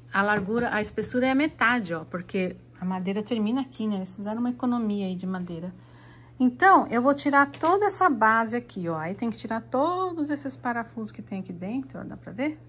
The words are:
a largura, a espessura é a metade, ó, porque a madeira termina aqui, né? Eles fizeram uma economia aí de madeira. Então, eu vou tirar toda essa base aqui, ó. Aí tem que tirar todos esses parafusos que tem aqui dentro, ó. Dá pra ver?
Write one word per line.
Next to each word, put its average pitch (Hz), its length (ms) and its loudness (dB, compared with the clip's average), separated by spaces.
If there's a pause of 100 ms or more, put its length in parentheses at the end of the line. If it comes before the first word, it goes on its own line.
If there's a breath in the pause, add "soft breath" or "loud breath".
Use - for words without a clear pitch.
(120)
a 196 100 2
largura, 208 540 0
a 208 60 0
espessura 214 460 0
é 262 40 4
a 262 40 4
metade, 247 580 2
ó, 160 100 -6
porque 180 540 -4 (220)
a 185 60 -6
madeira 185 380 -2
termina 226 380 0
aqui, 220 260 -6
né? 208 80 -2
Eles 190 180 -6
fizeram 208 280 -6
uma 247 80 0
economia 233 560 -2
aí 185 100 -4
de 180 100 -8
madeira. 180 480 -6 (640 loud breath)
Então, 254 500 6
eu 226 140 0
vou 277 140 4
tirar 285 340 4
toda 359 360 2
essa 381 240 4
base 226 480 2
aqui, 196 320 -6
ó. 165 80 -2
Aí 160 180 -6
tem 233 140 -4
que 220 80 -6
tirar 226 240 -6
todos 330 680 -2
esses 277 280 -6
parafusos 233 540 -6
que - 100 -14
tem 196 180 -8
aqui 185 140 -8
dentro, 208 460 -8
ó. - 40 -10
Dá - 140 -12
pra - 160 -16
ver? 285 360 -4